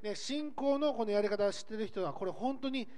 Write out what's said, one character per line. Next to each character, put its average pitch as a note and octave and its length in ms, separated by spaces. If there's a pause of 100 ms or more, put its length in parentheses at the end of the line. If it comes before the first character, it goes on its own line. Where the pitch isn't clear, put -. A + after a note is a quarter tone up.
ね、 G#3 120
信 D4 380
仰 C#4 260
の D4 140
こ A3+ 140
の G#3 60
や G#3 100
り G#3 80
方 G3+ 160
を G3 60
知 - 100
っ - 20
て A3 140
る A3 80
人 F#3+ 180
は、 C#3+ 80
こ F#3 140
れ F3+ 40
本 B3+ 280
当 C4+ 100
に C4 180 (120)